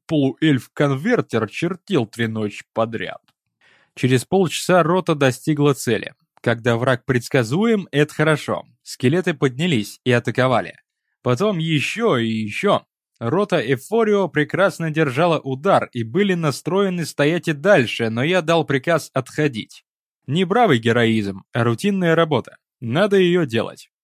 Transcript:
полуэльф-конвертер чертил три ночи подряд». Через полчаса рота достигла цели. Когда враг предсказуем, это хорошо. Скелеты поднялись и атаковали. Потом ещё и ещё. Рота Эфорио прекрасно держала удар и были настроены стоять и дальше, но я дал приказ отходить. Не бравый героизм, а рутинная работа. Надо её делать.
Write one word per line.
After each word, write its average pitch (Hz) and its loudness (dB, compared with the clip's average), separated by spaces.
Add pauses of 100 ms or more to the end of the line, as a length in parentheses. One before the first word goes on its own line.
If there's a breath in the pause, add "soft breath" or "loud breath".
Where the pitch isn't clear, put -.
полуэльф-конвертер 143 0
чертил 170 -4
три 117 -6
ночи 110 -6
подряд». 113 -4 (760 soft breath)
Через 127 2
полчаса 180 2
рота 170 0
достигла 143 2
цели. - -4 (260)
Когда 117 0
враг 127 0
предсказуем, 143 0
это 151 0
хорошо. 151 0 (180)
Скелеты 170 0
поднялись 135 -2
и 127 0
атаковали. 120 0 (460)
Потом 165 0
ещё 160 -2
и 117 -2
ещё. 110 -2 (340)
Рота 160 -2
Эфорио 196 0
прекрасно 160 -2
держала 151 0
удар 135 0
и 120 -4
были 180 0
настроены 175 -2
стоять 160 0
и 160 0
дальше, 143 2
но 117 -2
я 175 0
дал 165 0
приказ 151 -2
отходить. 135 -4 (420)
Не 170 0
бравый 190 4
героизм, 110 0
а 117 0
рутинная 170 0
работа. 156 0 (240)
Надо 190 0
её 180 4
делать. 110 -4 (140)